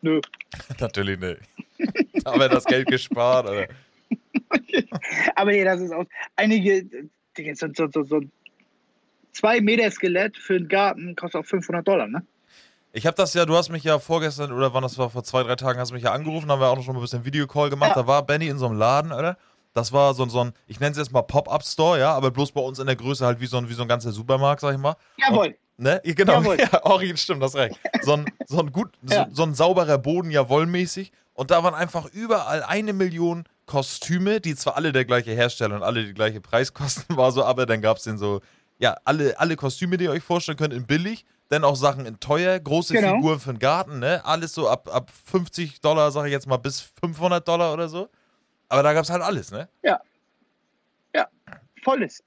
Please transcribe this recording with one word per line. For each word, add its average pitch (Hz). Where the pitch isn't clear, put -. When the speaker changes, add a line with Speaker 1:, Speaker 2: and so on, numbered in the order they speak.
Speaker 1:
Nö. 156
Speaker 2:
<laughs> -
Natürlich 98
nicht. 90
Da 131
haben 120
wir 131
das -
Geld 131
gespart, 123
Alter. 98
Speaker 1:
<laughs> -
Aber 202
nee, 202
das 185
ist 180
auch, 170
einige, 196
Digga, 151
so, 160
so, 160
so, 151
so 147
zwei 226
Meter 220
Skelett 190
für -
einen 170
Garten 185
kostet 170
auch 156
fünfhundert 175
Dollar, 170
ne? 143
Speaker 2:
Ich 113
hab 175
das -
ja, 175
du 160
hast 170
mich 160
ja 156
vorgestern, 147
oder 135
wann 131
das 127
war, 127
vor 120
zwei, 131
drei 120
Tagen, 127
hast 123
du 127
mich 120
ja 117
angerufen, 151
haben 139
wir 131
auch 127
noch 131
schon 131
mal 127
ein 120
bisschen 120
Videocall 143
gemacht. 139
Speaker 1:
Ja. 131
Speaker 2:
Da 117
war 139
Benny 156
in 143
so 127
einem 110
Laden, 139
Alter. 160
Das 117
war 139
so 127
ein, 123
so 120
ein, 120
ich 113
nenn's 143
jetzt 135
mal 127
Pop-Up-Store, 151
ja, 143
aber 135
bloß 139
bei 147
uns 131
in 135
der 127
Größe 127
halt 120
wie 123
so 123
ein, 120
wie 117
so 120
ein 117
ganzer 117
Supermarkt, 135
sag 143
ich 135
mal. 147
Speaker 1:
Jawohl. 220
Speaker 2:
Und, -
ne? 185
Ja, 165
genau. 185
Speaker 1:
Jawohl. 175
Speaker 2:
<laughs> -
Ja, 220
Orient, 185
stimmt, 147
hast 135
recht. 127
So 147
ein, 151
so 156
ein 151
gut, 190
so, 143
Speaker 1:
Ja. 190
Speaker 2:
so 143
ein 156
sauberer 160
Boden, 160
jawohl, 143
mäßig. 180
Und 131
da 170
waren 175
einfach 165
überall 175
eine 208
Million 170
Kostüme, 180
die 156
zwar -
alle 156
der 131
gleiche 120
Hersteller 117
und 98
alle 113
die 101
gleiche 107
Preiskosten 135
<laughs> -
war, 127
so, 120
aber 123
dann 113
gab's 110
den 107
so, 101
ja, 117
alle, 143
alle 160
Kostüme, 175
die 180
ihr 160
euch 156
vorstellen 165
könnt, 151
in 120
billig, 170
dann 151
auch 143
Sachen 135
in 113
teuer, 180
große 165
Speaker 1:
Genau. 202
Speaker 2:
Figuren 160
für 127
den 110
Garten, 147
ne? 147
Alles 160
so 151
ab, 127
ab -
fünfzig 175
Dollar, 151
sag 147
ich 143
jetzt 135
mal, 131
bis 139
fünfhundert 170
Dollar 170
oder 165
so. 175
Aber 139
da 151
gab's 160
halt 175
alles, 165
ne? 131
Speaker 1:
Ja. -
Ja. -
Volles. -